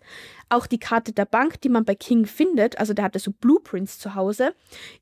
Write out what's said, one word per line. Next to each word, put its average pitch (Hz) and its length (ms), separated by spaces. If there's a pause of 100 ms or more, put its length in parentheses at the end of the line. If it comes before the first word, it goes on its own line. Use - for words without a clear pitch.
(480)
Auch 240 180
die 226 140
Karte 226 320
der 202 120
Bank, 254 360
die 285 80
man 233 160
bei 196 100
King 226 320
findet, 285 520
also 214 160
der 208 100
hatte 190 160
so 196 100
Blueprints 208 680
zu 202 160
Hause, 208 380 (480)